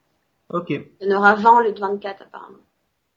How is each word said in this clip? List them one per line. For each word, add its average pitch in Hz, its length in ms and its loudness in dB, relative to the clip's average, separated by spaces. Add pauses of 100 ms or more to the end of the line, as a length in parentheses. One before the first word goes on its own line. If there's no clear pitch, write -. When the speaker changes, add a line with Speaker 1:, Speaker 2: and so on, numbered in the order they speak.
(500)
Speaker 1:
Ok. 175 220 -8
Speaker 2:
Il 139 160 -10 (140)
y 196 120 -2
en 196 40 0
aura 202 180 4
vingt 233 240 4
au 240 40 2
lieu 208 100 -2
de 196 60 -16
vingt-quatre, 202 440 -8
apparemment. - 340 -20 (600)